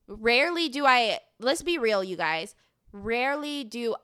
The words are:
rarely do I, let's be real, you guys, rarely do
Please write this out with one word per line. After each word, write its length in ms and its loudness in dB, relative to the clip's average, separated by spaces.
rarely 640 2
do 160 -2
I, 340 4
let's 240 -2
be 140 0
real, 260 2
you 120 -8
guys, 400 -2
rarely 680 -4
do 400 -4